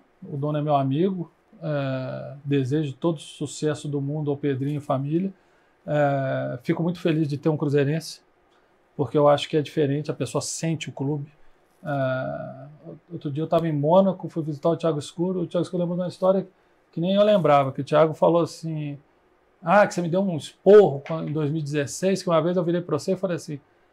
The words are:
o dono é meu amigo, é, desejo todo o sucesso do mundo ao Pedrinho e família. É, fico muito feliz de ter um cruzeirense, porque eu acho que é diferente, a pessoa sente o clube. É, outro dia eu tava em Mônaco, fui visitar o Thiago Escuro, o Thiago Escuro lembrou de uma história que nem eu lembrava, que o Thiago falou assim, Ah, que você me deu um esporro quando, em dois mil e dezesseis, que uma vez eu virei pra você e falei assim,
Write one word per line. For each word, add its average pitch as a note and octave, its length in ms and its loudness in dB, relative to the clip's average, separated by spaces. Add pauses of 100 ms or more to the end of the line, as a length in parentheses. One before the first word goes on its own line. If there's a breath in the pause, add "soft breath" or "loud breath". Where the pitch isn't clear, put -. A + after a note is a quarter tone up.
(240)
o E3 140 -10
dono D3 200 -2
é D3 40 -2
meu D3+ 120 0
amigo, D3+ 560 0 (320)
é, C3+ 760 -6 (100)
desejo C#3 480 0
todo E3 240 -2
o - 20 -14
sucesso D3+ 680 -6
do C#3+ 100 -4
mundo C#3+ 320 -4
ao C#3 60 -4
Pedrinho C#3+ 400 -2
e C#3 40 -8
família. D3 520 -2 (520)
É, C3+ 760 -2
fico E3+ 180 -2
muito F3 160 -2
feliz D#3 300 0
de C#3 100 -4
ter E3 120 -2
um D3+ 80 0
cruzeirense, D3 640 -2 (720)
porque C#3+ 220 -2
eu D3 100 6
acho C#3+ 220 4
que D#3+ 80 0
é D3+ 40 2
diferente, D3 480 -2
a C#3+ 40 -4
pessoa C#3 280 -4
sente - 460 -4
o C3 60 -10
clube. C#3+ 360 -6 (540)
É, C3 840 -6 (440)
outro D#3+ 180 -8
dia C#3+ 140 -4
eu D#3+ 40 -4
tava E3+ 200 2
em D#3 60 -2
Mônaco, E3+ 560 2
fui D#3+ 140 -6
visitar D3+ 260 -2
o E3 80 2
Thiago D#3+ 200 -2
Escuro, F3 440 -4
o E3 40 -4
Thiago E3 200 -2
Escuro F3 180 -4
lembrou F3 140 -4
de F3+ 60 -2
uma F3 60 -6
história F#3+ 380 0 (460)
que E3 80 -4
nem F#3+ 140 0
eu G#3 80 6
lembrava, D3 500 4
que C#3 80 -6
o - 20 -4
Thiago D3+ 300 4
falou E3+ 280 4
assim, D3+ 560 -6 (640)
Ah, G3 240 4
que - 80 -4
você F3+ 80 -2
me F3 60 -2
deu F3+ 140 0
um F#3 160 -2
esporro D#3+ 680 6
quando, E3 220 -6
em D3+ 60 -4
dois D3 180 0
mil D#3+ 80 -2
e D#3 40 -4
dezesseis, D3+ 600 -2
que F#3 60 -4
uma E3 120 4
vez F3 140 0
eu F3+ 80 2
virei E3+ 160 0
pra E3+ 180 -2
você F#3+ 140 -4
e F#3 60 -2
falei F#3 180 -4
assim, D3 240 -10 (340)